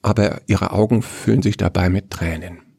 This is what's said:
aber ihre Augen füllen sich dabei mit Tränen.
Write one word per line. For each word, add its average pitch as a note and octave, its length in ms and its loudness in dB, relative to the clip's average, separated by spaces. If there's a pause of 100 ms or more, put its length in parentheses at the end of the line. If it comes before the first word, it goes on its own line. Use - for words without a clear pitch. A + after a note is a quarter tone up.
aber G#2 460 0
ihre G2 240 0
Augen G#2+ 300 2
füllen - 400 0
sich - 160 0
dabei F#2 320 0
mit G2 220 -2
Tränen. E2+ 500 -8 (160)